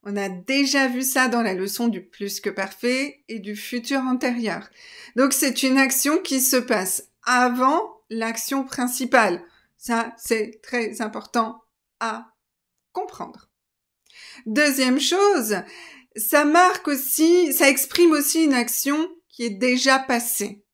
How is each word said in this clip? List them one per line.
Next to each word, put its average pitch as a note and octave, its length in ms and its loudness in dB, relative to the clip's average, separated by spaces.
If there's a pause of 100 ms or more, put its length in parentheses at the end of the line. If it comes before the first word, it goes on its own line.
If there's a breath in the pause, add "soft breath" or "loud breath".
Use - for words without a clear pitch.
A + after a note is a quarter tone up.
On G3+ 140 -8
a G3 120 -4
déjà C4+ 600 0
vu B3 140 -4
ça C4 260 0
dans A#3 140 0
la F#3+ 120 -2
leçon G3 340 -2
du A3+ 180 -2
plus - 340 -10
que - 80 -6
parfait A#3+ 800 -4
et A3 120 -10
du G#3 160 -10
futur B3 440 -4
antérieur. B3 720 -4 (460 loud breath)
Donc C4+ 180 4
c'est C4+ 280 0
une C4 140 4
action C4+ 420 2
qui C#4 220 -2
se C4 160 2
passe A3 540 -2 (140)
avant B3+ 760 2 (100)
l'action A3+ 540 -4
principale. B3 800 0 (320 soft breath)
Ça, A#3 400 -4
c'est A3 460 -4
très A3+ 400 -4
important A3 600 -4 (380)
à A3+ 320 -8 (600)
comprendre. - 580 -12 (960 loud breath)
Deuxième C4 520 2
chose, E4+ 580 2 (600 loud breath)
ça D4 280 2
marque E4+ 440 4
aussi, D#4+ 640 2
ça C#4 160 4
exprime D#4+ 440 4
aussi D4+ 320 0
une C#4+ 100 2
action C#4+ 560 -2 (180)
qui - 160 -10
est A#3 60 -2
déjà B3+ 480 2
passée. A#3 760 -4